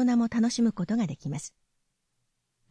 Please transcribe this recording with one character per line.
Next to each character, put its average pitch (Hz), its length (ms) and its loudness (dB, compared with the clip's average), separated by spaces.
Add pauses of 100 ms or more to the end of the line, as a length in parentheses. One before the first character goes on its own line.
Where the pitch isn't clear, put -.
人 247 120 4
も 233 100 2
楽 233 240 0
し - 100 -2
む 233 100 4
こ 175 140 -4
と 226 120 -2
が 220 100 0
で 135 100 -8
き - 120 -8
ま 143 100 -6
す。 - 160 -16 (1160)